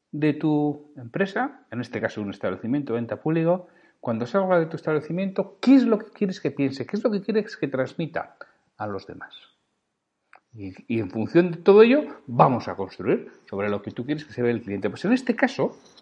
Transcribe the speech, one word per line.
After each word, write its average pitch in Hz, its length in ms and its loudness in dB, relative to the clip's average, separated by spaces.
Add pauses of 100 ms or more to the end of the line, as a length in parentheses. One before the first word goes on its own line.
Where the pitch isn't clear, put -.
(160)
de 151 180 2
tu 147 600 -2
empresa, 196 680 -4 (100)
en 120 100 -6
este 120 180 -8
caso 107 220 -4
un 101 80 -6
establecimiento, 110 640 -4
venta 113 260 -4
público, 165 480 0 (320)
cuando 120 280 -4
salga 185 320 2
de 160 80 2
tu 165 80 -8
establecimiento, 170 840 -4
¿qué 254 140 6
es 254 120 8
lo 220 120 4
que - 140 -12
quieres 185 280 -2
que 147 120 -2
piense? 135 340 -2
¿Qué - 120 -6
es 214 60 -2
lo 247 60 2
que 196 140 -2
quieres 214 340 -2
que 147 100 -2
transmita 131 680 -6 (420)
a 107 80 -8
los 101 220 -8
demás? - 260 -16 (1200)
Y, 98 180 -10 (140)
y 117 140 -2
en 98 100 -4
función 165 400 2
de 165 80 -8
todo 202 240 8
ello, 269 460 4
vamos 123 400 4
a 90 80 -6
construir - 560 -4 (180)
sobre 101 200 -4
lo 101 120 -4
que - 80 -12
tú 120 160 -10
quieres 151 180 -6
que - 100 -20
se 120 100 -4
vea 120 80 2
el 117 100 -2
cliente. 98 260 -4
Pues - 180 -8
en 214 80 2
este 254 220 0
caso, - 440 -2 (220)